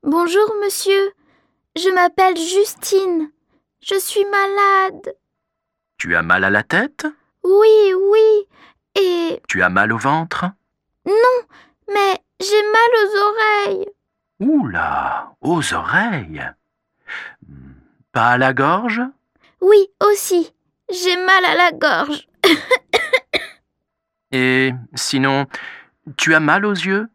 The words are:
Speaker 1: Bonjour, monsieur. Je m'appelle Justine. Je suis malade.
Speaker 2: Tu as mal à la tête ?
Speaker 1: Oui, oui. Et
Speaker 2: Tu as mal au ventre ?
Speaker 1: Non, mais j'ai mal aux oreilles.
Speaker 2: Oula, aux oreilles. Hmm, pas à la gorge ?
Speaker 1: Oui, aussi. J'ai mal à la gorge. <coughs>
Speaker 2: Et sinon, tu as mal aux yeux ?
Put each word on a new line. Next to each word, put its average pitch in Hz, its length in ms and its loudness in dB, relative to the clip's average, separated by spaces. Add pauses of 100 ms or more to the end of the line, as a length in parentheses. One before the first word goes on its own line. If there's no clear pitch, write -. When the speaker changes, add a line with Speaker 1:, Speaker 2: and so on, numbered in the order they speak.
Speaker 1:
Bonjour, 349 520 0 (100)
monsieur. 392 480 0 (640)
Je 349 180 0
m'appelle 359 420 2
Justine. 359 920 -2 (500)
Je 392 180 -4
suis 392 260 -2
malade. 392 920 0 (840)
Speaker 2:
Tu 87 180 -2
as 82 60 2
mal 90 220 2
à 98 60 2
la 104 120 2
tête ? 247 440 -4 (380)
Speaker 1:
Oui, 403 500 4
oui. 415 540 2 (520)
Et 349 480 -2
Speaker 2:
Tu 92 140 -2
as 90 60 2
mal 101 240 0
au 117 60 -4
ventre ? 160 480 -4 (600)
Speaker 1:
Non, 466 400 2 (420)
mais 403 320 0 (200)
j'ai 403 220 0
mal 453 280 2 (140)
aux 415 120 -4 (120)
oreilles. 415 580 -2 (540)
Speaker 2:
Oula, 98 1000 -2
aux 156 320 -2
oreilles. 139 680 -4 (1040)
Hmm, 67 260 -20 (400)
pas 120 180 2
à 123 80 2
la 131 140 2
gorge ? 190 480 -2 (600)
Speaker 1:
Oui, 392 280 6 (160)
aussi. 392 480 0 (380)
J'ai 359 340 -2
mal 381 200 2
à 330 100 0
la 349 180 2
gorge. 294 560 -2 (160)
<coughs> 370 60 4 (1800)
Speaker 2:
Et 131 400 0 (220)
sinon, 135 520 -2 (720)
tu - 180 0
as 156 60 6
mal 160 260 0
aux 208 60 -2
yeux ? 196 420 -4